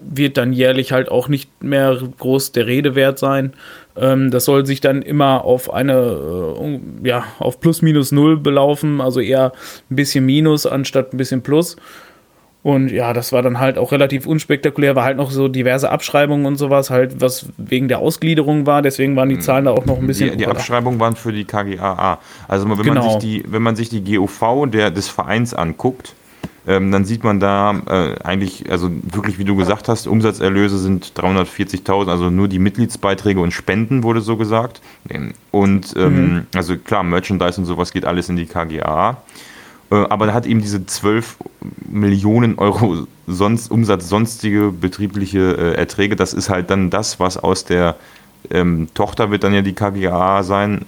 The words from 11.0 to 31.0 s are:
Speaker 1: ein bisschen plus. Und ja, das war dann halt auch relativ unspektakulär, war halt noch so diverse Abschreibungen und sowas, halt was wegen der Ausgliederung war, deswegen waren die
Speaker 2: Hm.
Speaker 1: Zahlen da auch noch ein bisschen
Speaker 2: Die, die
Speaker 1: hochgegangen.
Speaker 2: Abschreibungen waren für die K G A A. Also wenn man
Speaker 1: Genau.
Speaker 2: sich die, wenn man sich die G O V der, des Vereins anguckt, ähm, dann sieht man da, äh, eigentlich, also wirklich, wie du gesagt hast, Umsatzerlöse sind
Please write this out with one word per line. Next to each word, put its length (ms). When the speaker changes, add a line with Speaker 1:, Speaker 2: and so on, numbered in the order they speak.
Speaker 1:
ein 40
bisschen 240
plus. 340
Und 260
ja, 220
das 200
war 100
dann 180
halt 180
auch 140
relativ 340
unspektakulär, 720
war 80
halt 120
noch 140
so 160
diverse 440
Abschreibungen 560
und 100
sowas, 340
halt 300
was 260
wegen 280
der 140
Ausgliederung 640
war, 160
deswegen 320
waren 140
die 80
Speaker 2:
Hm. 60
Speaker 1:
Zahlen 240
da 40
auch 160
noch 120
ein 100
bisschen 180
Speaker 2:
Die, 40
die 80
Speaker 1:
hochgegangen. 180
Speaker 2:
Abschreibungen 420
waren 160
für 180
die 120
K 180
G 160
A 140
A. 260
Also 200
wenn 80
man 100
Speaker 1:
Genau. 220
Speaker 2:
sich 100
die, 280
wenn 160
man 140
sich 120
die 140
G 160
O 80
V 400
der, 240
des 180
Vereins 460
anguckt, 600
ähm, 260
dann 140
sieht 180
man 160
da, 340
äh, 340
eigentlich, 480
also 200
wirklich, 280
wie 60
du 120
gesagt 320
hast, 180
Umsatzerlöse 720
sind 400